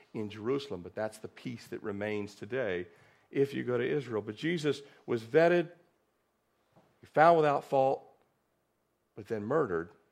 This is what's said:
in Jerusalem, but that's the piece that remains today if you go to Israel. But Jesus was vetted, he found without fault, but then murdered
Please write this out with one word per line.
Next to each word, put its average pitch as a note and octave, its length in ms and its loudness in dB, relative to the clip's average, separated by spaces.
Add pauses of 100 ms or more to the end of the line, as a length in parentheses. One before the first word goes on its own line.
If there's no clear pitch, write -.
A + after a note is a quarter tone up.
(140)
in G#2+ 160 -6
Jerusalem, G#2+ 520 -4
but F2+ 140 -14
that's A2 240 -6
the - 80 -14
piece - 400 -12
that - 160 -10
remains G#2 500 -4
today G#2 540 -4 (420)
if C3+ 240 0
you B2+ 100 -4
go A#2+ 140 0
to A#2+ 100 0
Israel. B2 360 -4
But A2 120 -8
Jesus D3+ 460 -2 (240)
was A#2+ 160 -2
vetted, E3 480 4 (1300)
he - 60 -20
found E3 320 6
without D3 260 2
fault, C3+ 400 0 (1120)
but G#2+ 120 -14
then G#2+ 160 -4
murdered G#2 460 0 (220)